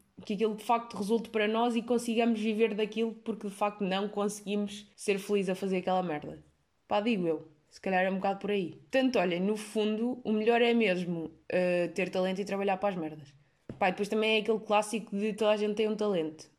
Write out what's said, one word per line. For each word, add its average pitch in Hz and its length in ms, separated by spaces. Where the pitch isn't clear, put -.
que 214 100
aquilo 214 200
de 214 80
facto 233 340
resulte 208 340
para 214 180
nós 226 260
e 233 80
consigamos 233 560
viver 214 360
daquilo, 214 380
porque 208 240
de 196 60
facto 208 280
não 196 260
conseguimos 202 880
ser 196 240
felizes 196 320
a 185 40
fazer 190 240
aquela 185 240
merda. 151 420
Pá, 208 140
digo 208 260
eu. 156 220
Se - 100
calhar 185 220
é 190 80
um 190 60
bocado 196 220
por 196 120
aí. 196 260
Portanto, 262 280
olhem, 180 220
no 202 160
fundo, 214 680
o 214 80
melhor 226 300
é 233 100
mesmo, 180 580
eh, 180 380
ter 180 200
talento 185 320
e 202 40
trabalhar 196 340
para 202 100
as 190 80
merdas. 156 380
Pá, 202 100
e 185 40
depois 196 160
também 220 280
é 214 40
aquele 214 200
clássico 214 540
de 208 200
toda 214 160
a 214 60
gente 208 180
tem 214 120
um 214 80
talento. 190 640